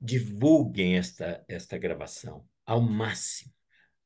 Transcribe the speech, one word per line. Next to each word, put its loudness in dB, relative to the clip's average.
divulguem 4
esta, -6
esta -10
gravação -8
ao 2
máximo, -2